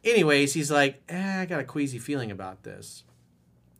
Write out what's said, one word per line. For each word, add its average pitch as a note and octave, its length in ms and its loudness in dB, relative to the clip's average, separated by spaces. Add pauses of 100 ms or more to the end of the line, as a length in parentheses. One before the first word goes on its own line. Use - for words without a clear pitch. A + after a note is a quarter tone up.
Anyways, D3+ 500 4
he's D3 160 -2
like, C#3+ 400 2
"Eh, F#3+ 320 -4
I F#3 60 -4
got E3 140 -4
a - 20 -8
queasy C3+ 340 -6
feeling B2+ 320 -6
about F#2+ 320 -12
this." G2+ 420 -18 (760)